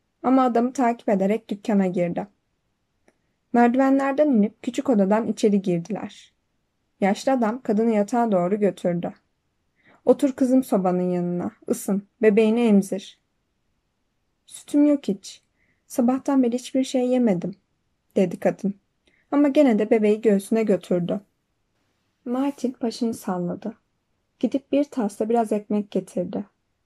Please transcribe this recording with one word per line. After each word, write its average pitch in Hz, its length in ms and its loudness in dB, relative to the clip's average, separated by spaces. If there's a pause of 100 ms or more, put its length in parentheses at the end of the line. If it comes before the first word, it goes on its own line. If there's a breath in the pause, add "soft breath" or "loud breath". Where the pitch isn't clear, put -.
(220)
Ama 262 200 2
adamı 247 300 0
takip 240 360 -2
ederek 202 420 0
dükkana 202 360 0
girdi. 180 400 -4 (1300)
Merdivenlerden 269 760 2
inip 220 340 0
küçük 262 280 -4
odadan 208 360 2
içeri 208 360 0
girdiler. 180 720 -6 (680)
Yaşlı 202 320 0
adam 240 300 -2
kadını 226 280 0
yatağa 220 420 0
doğru 185 280 0
götürdü. 180 520 -2 (920 soft breath)
"Otur 262 280 2
kızım 262 320 2
sobanın 180 460 0
yanına, 175 400 -4 (180)
ısın, 202 340 -4 (200)
bebeğini 220 380 4
emzir." 196 600 0 (1300)
"Sütüm - 400 0
yok 285 220 0
hiç. - 340 -8 (440)
Sabahtan 262 560 0
beri 240 120 0
hiçbir 262 300 -4
şey 254 240 -2
yemedim," 214 460 0 (640)
dedi 180 240 0
kadın. - 340 -2 (560)
Ama 294 180 2
gene 269 300 4
de 214 120 -2
bebeği 214 300 2
göğsüne 220 420 2
götürdü. 185 580 -2 (1040)
Martin 262 580 -4
başını 233 320 -4
salladı. 180 600 -8 (640)
Gidip - 320 -4
bir 285 120 2
tasla 214 440 -4
biraz 233 240 0
ekmek 208 380 -2
getirdi. 185 540 -6 (420)